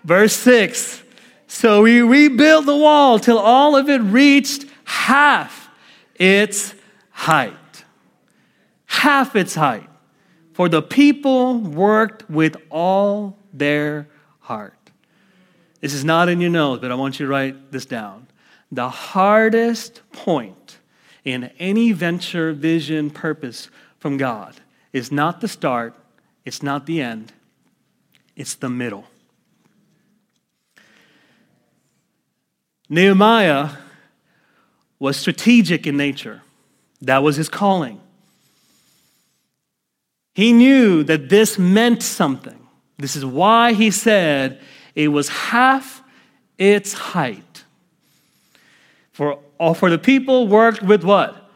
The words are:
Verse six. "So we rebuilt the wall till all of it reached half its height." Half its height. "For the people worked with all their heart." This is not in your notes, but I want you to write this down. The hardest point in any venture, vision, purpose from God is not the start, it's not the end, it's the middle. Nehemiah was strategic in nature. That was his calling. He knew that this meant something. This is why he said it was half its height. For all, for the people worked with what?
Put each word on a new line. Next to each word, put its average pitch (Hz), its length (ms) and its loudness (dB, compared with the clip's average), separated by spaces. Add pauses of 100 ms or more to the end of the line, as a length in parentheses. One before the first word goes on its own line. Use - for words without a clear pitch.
Verse 196 300 4
six. - 680 0 (420)
"So 214 380 2
we 233 180 6
rebuilt 294 640 4
the 285 100 0
wall 294 440 4
till 233 180 2
all 262 400 4
of 277 100 2
it 277 120 0
reached 269 680 2 (180)
half 262 880 -2 (460)
its 202 580 0 (380)
height." 135 420 -2 (1300)
Half 269 480 -2
its 185 180 -2
height. 131 340 -4 (680)
"For 180 140 -2
the 160 140 0
people 262 800 0
worked 208 680 -2
with 156 280 -2 (140)
all 196 680 -4 (160)
their 147 540 -4 (320)
heart." 104 500 -16 (920)
This 143 140 -8
is 139 100 -8
not 165 240 0
in 175 140 -2
your 175 80 0
notes, 143 320 -2
but 123 100 -10
I 123 40 -6
want 135 240 -8
you 143 80 -8
to 139 40 -6
write 135 400 -8
this 131 140 -12
down. 110 400 -14 (460)
The 127 180 -8
hardest 220 1120 0 (100)
point - 680 -8 (440)
in 127 360 -10
any 220 320 0
venture, 170 640 -6
vision, 151 580 -4
purpose 151 580 -12 (300)
from 143 180 -8
God 117 380 -8 (380)
is 127 180 -8
not 151 300 -4
the 226 60 -8
start, 120 460 -6 (520)
it's - 180 -16
not 139 220 -8
the 160 160 -6
end, 113 320 -12 (1040)
it's 139 180 -14
the 135 140 -10
middle. 123 340 -10 (3750)
Nehemiah 185 840 2 (1300)
was 135 180 -4
strategic 185 680 0
in 143 120 -4
nature. 139 440 -8 (600)
That 131 220 0
was 147 120 2
his 156 140 -6
calling. 170 500 -4 (2250)
He 226 200 2
knew 233 500 6
that 147 260 -2
this 214 280 2
meant 220 460 2
something. - 640 -6 (320)
This 139 160 -10
is 139 100 -10
why 220 480 0
he 220 160 0
said 151 720 -2 (320)
it 151 140 -2
was 143 220 -2
half 262 720 -2 (560)
its 202 340 2
height. 131 500 -8 (1700)
For 147 220 -4 (180)
all, 165 160 0
for 175 160 0
the 165 80 2
people 262 500 0
worked 220 360 2
with 190 200 2
what? 180 520 0